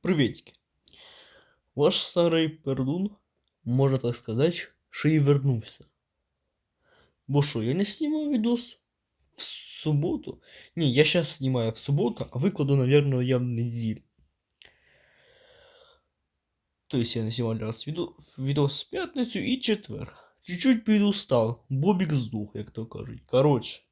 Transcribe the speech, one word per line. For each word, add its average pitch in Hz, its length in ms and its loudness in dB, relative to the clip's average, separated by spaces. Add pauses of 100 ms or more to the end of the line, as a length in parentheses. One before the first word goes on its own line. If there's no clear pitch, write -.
Приветики. 147 500 0 (1200)
Ваш - 320 2
старий 165 420 2
пердун, 147 640 -2 (540)
можна 131 340 2
так 120 180 -2
сказати, 143 400 0 (340)
що - 180 0
і 156 120 6
вернувся. 139 640 2 (1400)
Бо 143 140 4
що, 120 200 -2
я 123 120 0
не 196 100 2
знімав 302 460 -2
відос 240 500 0 (560)
в - 60 -10
суботу? - 1000 -4 (340)
Ні, 151 160 2
я 143 120 6
щас 156 340 0
знімаю 127 320 0
в 113 60 -12
суботу, 175 540 -2
а - 80 -8
викладу, 143 380 2
навірно, 135 460 4
я 127 160 2
в 123 40 0
неділю. 117 580 -4 (2750)
Тобто 120 320 -2
я 110 60 -2
не 107 60 -4
знімав 113 280 -4
для 110 80 -6
вас 117 220 -8
відо-, 165 260 -8 (240)
відос 139 460 0
в - 60 -18
п'ятницю 285 480 -4
і 247 180 -2
четвер. - 600 -4 (260)
Чуть-чуть 226 420 0
підустав, 202 840 2
Бобік 165 440 0
здух, 113 420 -4
як 107 160 -10
то 113 160 -10
кажуть. - 400 -14
Коротше. 131 640 2